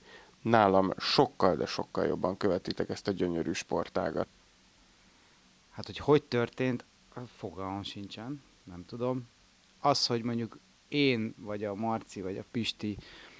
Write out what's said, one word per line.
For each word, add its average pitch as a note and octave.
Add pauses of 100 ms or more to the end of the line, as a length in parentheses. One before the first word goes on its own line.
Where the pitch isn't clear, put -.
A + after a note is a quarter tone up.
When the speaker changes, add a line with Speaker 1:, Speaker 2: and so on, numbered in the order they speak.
(420)
Speaker 1:
nálam G2
sokkal, -
de -
sokkal -
jobban E2
követitek -
ezt -
a G#2
gyönyörű E2+
sportágat. F2 (1400)
Speaker 2:
Hát, -
hogy -
hogy D3
történt, A#2+ (500)
fogalmam F#2+
sincsen, A2 (220)
nem F2+
tudom. B2 (520)
Az, C#3+
hogy A#2+
mondjuk A#2 (280)
én, B2
vagy G#2
a G2+
Marci, A2
vagy F#2+
a A2
Pisti G#2+ (420)